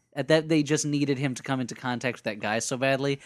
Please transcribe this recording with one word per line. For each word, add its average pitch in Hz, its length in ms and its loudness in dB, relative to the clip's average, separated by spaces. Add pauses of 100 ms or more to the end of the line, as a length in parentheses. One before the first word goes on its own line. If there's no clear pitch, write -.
(140)
At 139 140 -4
that, 156 220 4
they 156 120 6
just 147 240 0
needed 143 320 2
him 131 180 -2
to - 80 -14
come 135 180 -2
into 113 120 -6
contact 123 440 -4
with - 60 -20
that 107 160 -4
guy 107 200 0
so 131 160 -4
badly. 135 500 0